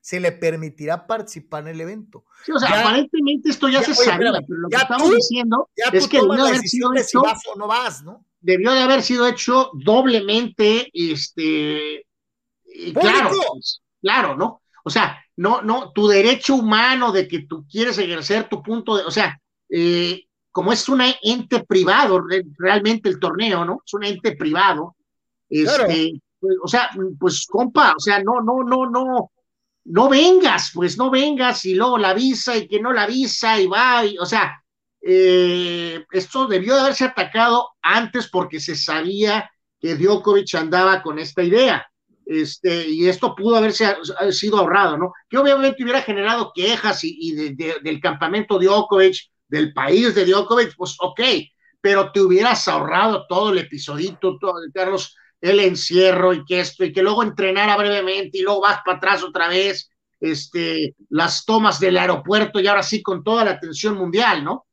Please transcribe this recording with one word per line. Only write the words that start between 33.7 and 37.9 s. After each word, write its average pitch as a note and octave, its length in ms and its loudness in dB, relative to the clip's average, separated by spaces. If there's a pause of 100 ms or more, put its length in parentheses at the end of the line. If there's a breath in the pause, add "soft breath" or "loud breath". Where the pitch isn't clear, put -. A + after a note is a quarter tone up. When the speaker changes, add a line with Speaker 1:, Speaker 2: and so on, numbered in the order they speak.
Speaker 2:
y, G#3 120 -4
o F3 80 -4
sea, F3 360 -2 (400)
eh, F3+ 1080 2
esto A3+ 360 -4
debió G#3 280 0
de C4+ 60 4
haberse C4+ 240 0
atacado A#3 640 0 (120)
antes A3 480 -2